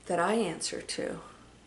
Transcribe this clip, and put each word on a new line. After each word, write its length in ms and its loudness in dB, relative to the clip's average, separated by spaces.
that 120 2
I 160 4
answer 460 0
to." 380 -4